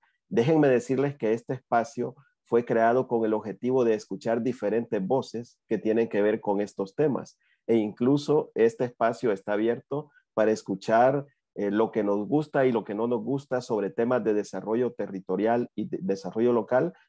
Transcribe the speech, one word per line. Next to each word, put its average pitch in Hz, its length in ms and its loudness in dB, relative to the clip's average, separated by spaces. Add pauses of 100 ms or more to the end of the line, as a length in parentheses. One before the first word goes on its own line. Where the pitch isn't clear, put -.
(280)
Déjenme 147 400 4
decirles 131 480 0
que 110 160 0
este 120 220 -4
espacio 120 600 -4 (300)
fue 120 200 2
creado 120 420 2
con 117 160 0
el 107 80 0
objetivo 110 520 0
de 113 100 4
escuchar 113 480 -4
diferentes 113 580 -2
voces 120 640 -4
que 110 120 -2
tienen 110 320 0
que 104 100 0
ver 107 220 2
con 101 180 -2
estos 98 340 -6
temas. - 440 -2 (280)
E 113 100 2
incluso 139 800 0
este 113 300 2
espacio 120 480 -2
está 101 220 -4
abierto 117 560 -4 (240)
para 110 160 2
escuchar, 113 760 2 (280)
eh, 101 160 -2
lo 107 200 2
que 107 120 -2
nos 101 260 -2
gusta 147 380 0
y 127 60 2
lo 107 120 0
que 104 100 -8
no 107 120 -2
nos 120 160 -2
gusta 131 400 -4
sobre 104 260 -2
temas 117 360 0
de 107 100 2
desarrollo 104 580 -2
territorial 101 840 -2
y 110 120 -6
de - 160 -8
desarrollo 98 500 0
local 127 400 0 (160)